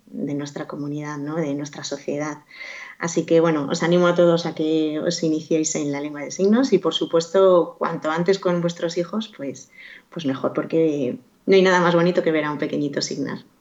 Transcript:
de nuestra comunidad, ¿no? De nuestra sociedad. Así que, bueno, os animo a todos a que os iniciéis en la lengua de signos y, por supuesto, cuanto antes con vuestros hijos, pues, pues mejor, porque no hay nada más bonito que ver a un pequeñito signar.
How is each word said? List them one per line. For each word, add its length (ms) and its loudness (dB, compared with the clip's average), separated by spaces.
de 280 -6
nuestra 320 -8
comunidad, 520 -8
¿no? 180 -6
De 180 -2
nuestra 300 -8
sociedad. 540 -6
Así 260 -2
que, 160 4
bueno, 300 2
os 120 -2
animo 240 4
a 80 4
todos 320 4
a 80 -6
que 460 0
os 220 -2
iniciéis 540 0
en 160 -2
la 80 -4
lengua 220 -8
de 80 -10
signos 420 2
y, 60 6
por 160 0
supuesto, 840 4
cuanto 320 -4
antes 280 0
con 220 0
vuestros 380 -4
hijos, 380 -6
pues, 340 -12
pues 160 -8
mejor, 260 -2
porque 680 0
no 80 4
hay 80 8
nada 180 4
más 140 4
bonito 280 4
que 100 0
ver 120 0
a 80 -4
un 60 -6
pequeñito 420 -4
signar. 380 -6